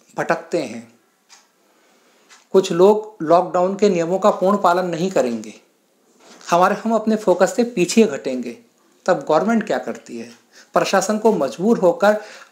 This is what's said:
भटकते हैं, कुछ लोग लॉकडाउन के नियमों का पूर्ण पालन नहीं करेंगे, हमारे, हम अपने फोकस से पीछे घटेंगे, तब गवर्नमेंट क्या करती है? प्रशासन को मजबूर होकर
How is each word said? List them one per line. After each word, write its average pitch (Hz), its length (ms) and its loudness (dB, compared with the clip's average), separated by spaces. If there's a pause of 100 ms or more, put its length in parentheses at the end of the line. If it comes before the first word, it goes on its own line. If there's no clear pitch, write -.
(160)
भटकते 160 460 -4
हैं, 117 300 -14 (1600)
कुछ 190 200 2
लोग 202 500 2
लॉकडाउन 180 540 0
के 208 120 2
नियमों 175 300 -2
का 208 120 2
पूर्ण 196 280 0
पालन 180 280 0
नहीं 175 240 -4
करेंगे, 117 440 -4 (960)
हमारे, 180 240 2
हम 220 200 -4
अपने 220 220 0
फोकस 180 400 0
से 240 80 2
पीछे 202 380 2
घटेंगे, 127 560 -4 (480)
तब 170 220 -2
गवर्नमेंट 196 380 0
क्या 131 120 -2
करती 120 400 -12
है? 117 120 -16 (440)
प्रशासन 190 440 0
को 220 140 2
मजबूर 175 460 0
होकर 190 420 2 (320)